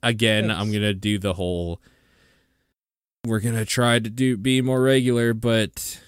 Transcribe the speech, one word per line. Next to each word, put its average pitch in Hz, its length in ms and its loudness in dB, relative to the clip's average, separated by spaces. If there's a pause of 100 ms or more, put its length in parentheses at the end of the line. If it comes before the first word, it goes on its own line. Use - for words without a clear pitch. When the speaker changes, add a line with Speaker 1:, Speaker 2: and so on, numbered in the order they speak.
Speaker 1:
Again, 110 460 2
Speaker 2:
Thanks. 104 140 -2
Speaker 1:
I'm 107 100 -2
gonna 104 220 0
do 104 260 -2
the 95 140 -2
whole, 87 480 -4 (1400)
we're 110 160 0
gonna 113 240 -2
try 120 340 2
to 110 100 -4
do, 123 280 0
be 127 240 0
more 127 200 0
regular, 123 520 2
but 113 760 -2